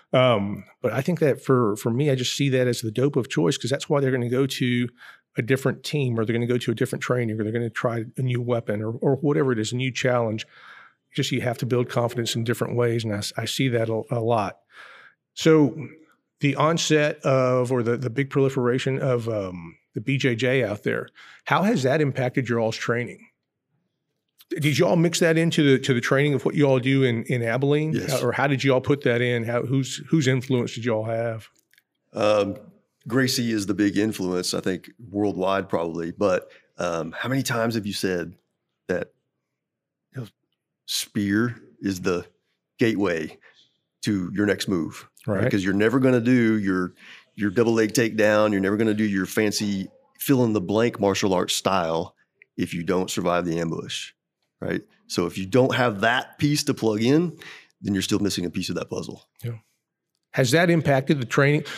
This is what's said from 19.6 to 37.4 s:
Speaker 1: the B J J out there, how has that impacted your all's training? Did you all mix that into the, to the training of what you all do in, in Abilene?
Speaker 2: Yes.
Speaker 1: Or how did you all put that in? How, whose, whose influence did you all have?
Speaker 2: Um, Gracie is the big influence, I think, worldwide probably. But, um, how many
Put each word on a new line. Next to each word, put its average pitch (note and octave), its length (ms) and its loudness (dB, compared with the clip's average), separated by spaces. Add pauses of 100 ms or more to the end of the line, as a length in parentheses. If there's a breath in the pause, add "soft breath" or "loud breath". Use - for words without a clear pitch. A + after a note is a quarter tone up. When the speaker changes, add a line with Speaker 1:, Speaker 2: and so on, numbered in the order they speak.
Speaker 1:
the A#2+ 60 -6
B C3 180 -2
J B2+ 180 2
J B2+ 280 0
out A#2+ 180 -6
there, A2+ 260 -4 (360 loud breath)
how D3+ 180 2
has G3 220 2
that C#3 160 2
impacted B2+ 480 0
your A#2 120 0
all's A2 160 0
training? - 500 -4 (1200)
Did D3+ 280 0
you E3+ 80 4
all G3 100 4
mix E3+ 240 2
that E3 180 4
into E3 240 2
the, C3+ 180 6
to C3+ 140 0
the A#2+ 60 2
training C#3 340 2
of B2+ 100 -2
what - 100 -2
you D3 100 4
all C3 160 4
do C3+ 240 2
in, A#2 200 0
in B2 180 -2
Abilene? C#3 500 0
Speaker 2:
Yes. C3 300 -2
Speaker 1:
Or A#2+ 100 0
how B2+ 160 2
did C3 160 -2
you C3+ 80 4
all B2+ 80 4
put C3+ 220 0
that A#2+ 180 2
in? A#2+ 240 0
How, A#2+ 180 -2
whose, B2+ 360 -2 (100)
whose D#3+ 180 2
influence B2 480 0
did A2+ 100 -10
you A#2 80 0
all A2 120 -2
have? A2+ 440 -6 (640)
Speaker 2:
Um, G#2 440 2 (520)
Gracie B2 420 0
is G#2 160 0
the G2 80 -2
big G2 220 2
influence, F#2+ 580 -2
I F2+ 60 -2
think, F#2 300 -6 (200)
worldwide F#2+ 580 0
probably. E2+ 440 -4
But, F#2 380 0 (280 loud breath)
um, E2+ 340 -4
how - 160 -8
many C3+ 140 -2